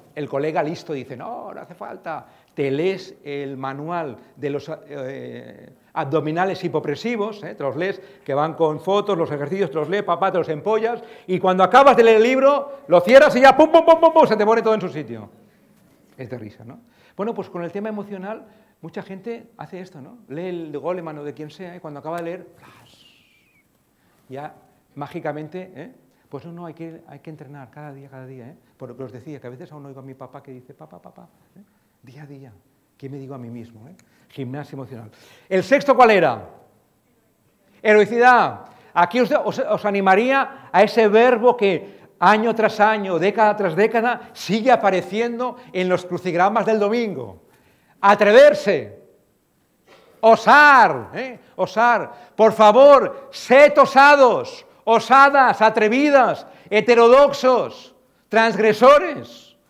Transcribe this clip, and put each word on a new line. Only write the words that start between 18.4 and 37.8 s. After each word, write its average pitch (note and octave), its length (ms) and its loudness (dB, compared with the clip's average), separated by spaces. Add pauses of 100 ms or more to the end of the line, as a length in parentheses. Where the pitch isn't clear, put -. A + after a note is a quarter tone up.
mucha E3+ 220 -16
gente G3 540 -16
hace F3 240 -18
esto, F3+ 200 -20
¿no? C3+ 180 -20 (100)
Lee D#3+ 180 -12
el E3+ 240 -12
de D3 80 -12
Goleman D#3+ 400 -10
o D3 60 -16
de D3 100 -14
quien D3+ 160 -18
sea, F3 240 -20
y E3+ 60 -20
cuando D3+ 180 -16
acaba D#3 200 -12
de E3+ 40 -10
leer, F3 240 -14
¡plas! - 600 -20 (1200)
Ya, C#3 260 -18 (400)
mágicamente, D3+ 800 -14
¿eh? F3+ 180 -20 (360)
Pues C3+ 160 -16
no, E3+ 80 -20
no, E3+ 140 -18
hay D#3+ 80 -18
que, E3 340 -18
hay C#3+ 100 -20
que D#3+ 120 -20
entrenar C#3+ 400 -20
cada D3+ 220 -20
día, C#3 160 -20
cada C3 160 -20
día, B2+ 260 -20
¿eh? E3+ 60 -20 (200)
Por B2+ 140 -18
lo A#2+ 60 -20
que C3 60 -14
os C3 80 -16
decía, C#3+ 300 -20
que B2 80 -18
a - 20 -18
veces B2+ 220 -20
aún D3 140 -20
oigo C#3 120 -20
a C3 60 -20
mi C3+ 100 -20
papá C3+ 260 -20
que C#3 120 -20
dice, B2+ 220 -20
"Papá, D3+ 280 -20
papá, - 260 -20 (280)
¿eh? G3 60 -20 (420)
Día B2+ 180 -20
a D3 40 -20
día, C3+ 260 -20 (440)
¿qué C#3 120 -18
me C#3 100 -16
digo C3+ 160 -18
a C3 40 -16
mí A#2+ 120 -16
mismo, A#2 380 -20
eh?". F#3 80 -20 (320)
Gimnasia C#3+ 480 -14
emocional. A#2 340 -18 (380)
¿El F#3 160 -2
sexto C4+ 320 0
cuál A3+ 160 6
era? C3 360 0 (1300)